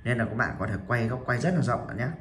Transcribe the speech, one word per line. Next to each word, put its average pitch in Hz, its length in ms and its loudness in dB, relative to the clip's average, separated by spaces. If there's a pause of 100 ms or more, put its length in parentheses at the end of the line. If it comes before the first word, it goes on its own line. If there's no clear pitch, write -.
nên 117 140 2
là 113 60 2
các 107 100 -4
bạn 113 240 -2
có 104 80 0
thể 101 80 -2 (120)
quay 120 220 2
góc 123 180 -2
quay 123 140 2
rất 180 140 2
là 147 80 4
rộng 117 240 0
bạn - 100 -10
nhé. 123 120 -2 (120)